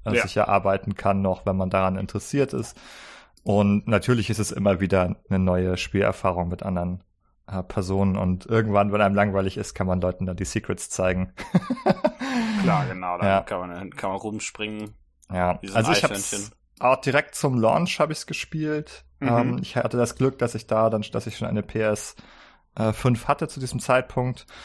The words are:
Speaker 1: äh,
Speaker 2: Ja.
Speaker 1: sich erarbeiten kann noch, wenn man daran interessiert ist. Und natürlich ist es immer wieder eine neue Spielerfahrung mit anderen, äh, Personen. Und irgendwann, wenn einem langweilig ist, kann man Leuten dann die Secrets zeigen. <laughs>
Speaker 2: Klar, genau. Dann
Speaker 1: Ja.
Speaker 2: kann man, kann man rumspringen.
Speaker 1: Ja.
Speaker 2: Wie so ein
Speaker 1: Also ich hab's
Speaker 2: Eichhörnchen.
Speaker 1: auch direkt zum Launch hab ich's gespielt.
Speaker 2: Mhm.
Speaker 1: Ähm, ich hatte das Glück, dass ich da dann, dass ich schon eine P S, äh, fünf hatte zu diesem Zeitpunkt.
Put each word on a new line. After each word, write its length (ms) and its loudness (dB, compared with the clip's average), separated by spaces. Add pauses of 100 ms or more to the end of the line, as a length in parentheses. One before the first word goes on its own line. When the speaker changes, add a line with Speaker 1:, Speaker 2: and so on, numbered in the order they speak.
Speaker 1:
äh, 100 -2
Speaker 2:
Ja. 80 4
Speaker 1:
sich 140 -4
erarbeiten 580 2
kann 280 0
noch, 240 -2
wenn 100 0
man 140 -2
daran 260 2
interessiert 560 -2
ist. 260 -6 (640)
Und 460 4
natürlich 420 2
ist 80 -2
es 140 -2
immer 280 2
wieder 360 2 (120)
eine 100 2
neue 400 2
Spielerfahrung 680 0
mit 140 -6
anderen, 400 -4 (460)
äh, 140 -6
Personen. 540 0
Und 300 0
irgendwann, 460 2
wenn 80 4
einem 140 4
langweilig 420 2
ist, 180 -6
kann 120 -2
man 160 0
Leuten 240 0
dann 100 -4
die 80 -4
Secrets 460 -4
zeigen. 420 0 (200)
<laughs> 1120 0
Speaker 2:
Klar, 240 2
genau. 300 -4
Dann 100 0
Speaker 1:
Ja. 140 4
Speaker 2:
kann 200 -4
man, 300 -8
kann 200 -6
man 100 -4
rumspringen. 720 -8 (380)
Speaker 1:
Ja. 300 0
Speaker 2:
Wie 60 -12
so 40 -10
ein 60 0
Speaker 1:
Also 140 4
ich 120 2
hab's 280 -2
Speaker 2:
Eichhörnchen. 220 -8 (240)
Speaker 1:
auch 220 2
direkt 340 0
zum 240 0
Launch 400 2
hab 120 2
ich's 160 -10
gespielt. 800 -6 (160)
Speaker 2:
Mhm. 80 0
Speaker 1:
Ähm, 340 2
ich 140 -8
hatte 200 0
das 200 0
Glück, 220 2
dass 160 -2
ich 120 -8
da 240 4
dann, 120 0 (100)
dass 140 -4
ich 120 -10
schon 100 -4
eine 140 -2
P 180 -4
S, 360 -2 (580)
äh, 180 2
fünf 360 0
hatte 200 0
zu 120 -12
diesem 200 -6
Zeitpunkt. 680 0 (180)